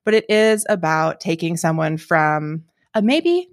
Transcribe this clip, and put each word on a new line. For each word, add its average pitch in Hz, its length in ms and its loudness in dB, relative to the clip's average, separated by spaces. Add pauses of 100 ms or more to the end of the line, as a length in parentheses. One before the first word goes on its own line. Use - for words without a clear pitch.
but 220 100 2
it - 160 0
is 214 380 2
about 160 520 0
taking 165 360 -4
someone 160 400 -2
from 151 680 -2 (300)
a 214 80 0
maybe 339 500 0